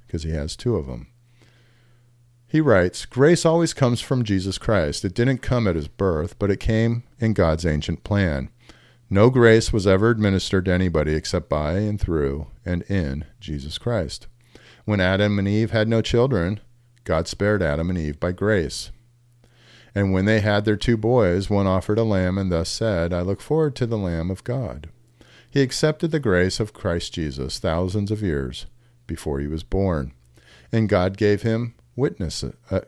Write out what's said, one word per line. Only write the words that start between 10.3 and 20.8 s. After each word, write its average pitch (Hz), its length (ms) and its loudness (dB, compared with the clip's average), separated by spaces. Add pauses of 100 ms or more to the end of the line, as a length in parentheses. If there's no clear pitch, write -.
to 92 80 2
anybody 80 420 2
except 78 320 -4
by 76 300 -2
and 104 220 -2
through 73 480 -2 (180)
and 87 180 -2
in 78 420 -4 (140)
Jesus 73 380 -10
Christ. 104 500 -6 (560)
When 104 160 0
Adam 98 400 2
and 98 80 0
Eve 107 240 0
had 110 160 2
no 113 140 2
children, 107 580 0 (460)
God 85 220 0
spared 101 340 0
Adam 80 280 0
and 90 80 -2
Eve 76 220 -4
by 90 140 -2
grace. 95 580 -2 (1040)
And 98 160 2
when 95 140 2
they 110 160 4
had 104 240 2
their 107 100 2
two 117 220 0